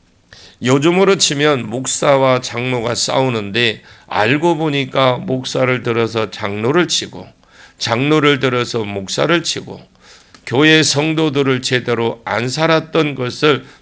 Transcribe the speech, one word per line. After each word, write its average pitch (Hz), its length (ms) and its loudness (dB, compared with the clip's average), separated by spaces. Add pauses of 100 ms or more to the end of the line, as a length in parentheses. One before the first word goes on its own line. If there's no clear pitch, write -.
(600)
요즘으로 170 540 4
치면 139 540 0
목사와 131 720 2
장로가 120 520 -4
싸우는데 113 880 -2 (260)
알고 147 500 2
보니까 139 600 0
목사를 127 640 -2
들어서 113 480 -2
장로를 110 600 -2
치고 92 360 -6 (520)
장로를 143 640 2
들어서 123 440 -2
목사를 101 580 -2
치고 - 400 -8 (640)
교회 156 380 4
성도들을 147 800 0
제대로 117 640 -2
안 110 240 -2
살았던 156 640 0
것을 131 500 -2 (160)